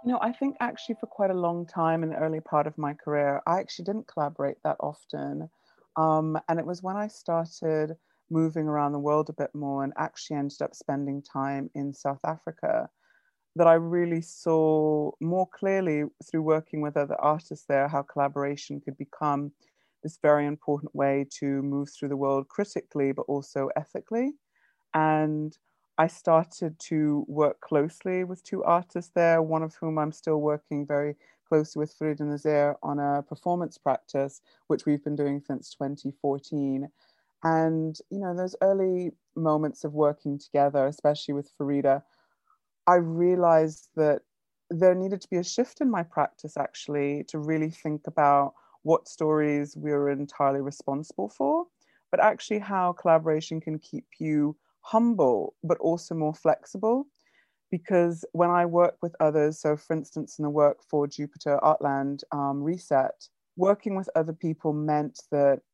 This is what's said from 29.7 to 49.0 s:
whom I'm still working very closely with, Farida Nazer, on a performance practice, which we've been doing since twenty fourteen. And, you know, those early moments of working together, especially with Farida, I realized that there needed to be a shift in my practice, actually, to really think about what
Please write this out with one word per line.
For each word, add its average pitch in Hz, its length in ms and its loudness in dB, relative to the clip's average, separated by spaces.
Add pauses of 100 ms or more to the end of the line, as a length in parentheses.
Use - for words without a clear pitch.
whom 156 240 -4
I'm 151 140 -2
still 156 240 -2
working 147 500 -2
very 147 280 -2 (320)
closely 156 340 0
with, 156 140 -4
Farida 151 260 -4
Nazer, 147 600 0
on 143 160 -4
a 143 240 0
performance 175 560 -4
practice, - 640 -2 (260)
which - 180 0
we've 147 180 0
been 147 140 -4
doing 143 280 -2
since - 240 -8
twenty 139 420 -8 (100)
fourteen. 139 640 -2 (560)
And, 160 540 2 (120)
you 196 100 -8
know, 185 160 -6
those 185 260 -6
early 185 500 2 (240)
moments 156 480 0
of 147 100 -6
working 147 460 0
together, 143 480 2
especially 147 460 -2
with 143 260 -6
Farida, 139 420 2 (840)
I 180 80 8
realized 170 1000 4
that 151 260 2 (500)
there 180 240 6
needed 190 260 -4
to - 80 -20
be 185 80 0
a 175 60 0
shift - 380 -4
in 262 100 2
my 180 120 -2
practice, - 540 -4
actually, 143 680 -4
to - 120 -10
really 156 320 -2
think 151 380 -8
about 143 460 4 (300)
what 160 240 2